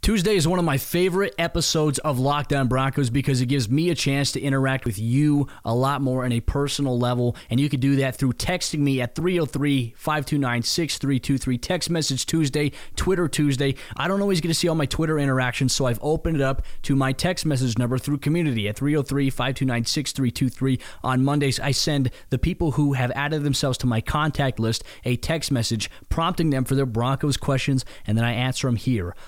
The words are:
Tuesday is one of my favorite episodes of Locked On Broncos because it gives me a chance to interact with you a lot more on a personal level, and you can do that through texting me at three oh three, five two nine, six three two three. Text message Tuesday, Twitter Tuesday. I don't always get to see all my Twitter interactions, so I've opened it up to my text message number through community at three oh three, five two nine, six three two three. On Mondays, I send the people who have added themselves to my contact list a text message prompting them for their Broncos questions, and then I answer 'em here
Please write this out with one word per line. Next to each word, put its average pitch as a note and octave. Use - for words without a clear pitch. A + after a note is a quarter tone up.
Tuesday G#3
is D#3+
one F3+
of E3+
my C#3+
favorite F#3
episodes D#3+
of C#3
Locked C#3+
On C#3
Broncos C3
because B2+
it B2+
gives B2+
me D3+
a E3+
chance C#3
to -
interact C3+
with G#2
you C#3
a A2+
lot C3+
more B2+
on B2
a A#2
personal C#3
level, B2
and A#2+
you D3
can C3+
do C#3
that C3+
through C3
texting F3
me C#3
at A#2+
three F3
oh D#3+
three, C3+
five D3+
two D3+
nine, A#2+
six -
three C3+
two C3+
three. B2+
Text F3
message D#3
Tuesday, D3
Twitter F3+
Tuesday. C#3
I D3
don't G3
always G3
get E3
to D#3+
see -
all E3
my D3+
Twitter D#3
interactions, C3
so C3+
I've A#2
opened D#3+
it C#3
up C3+
to C#3
my C3+
text F3
message B2+
number B2
through C#3+
community D3
at G#2
three D3
oh D3
three, C#3
five B2+
two C#3
nine, A#2
six -
three B2+
two C3
three. C3
On B2+
Mondays, C#3
I C#3
send C3+
the B2+
people E3+
who C#3+
have B2+
added D3
themselves C#3
to -
my A2+
contact D3
list A2+
a B2+
text D#3
message A#2
prompting E3
them C3
for C3+
their C3+
Broncos B2+
questions, C3+
and G#2+
then A#2
I A#2+
answer B2
'em A#2+
here G2+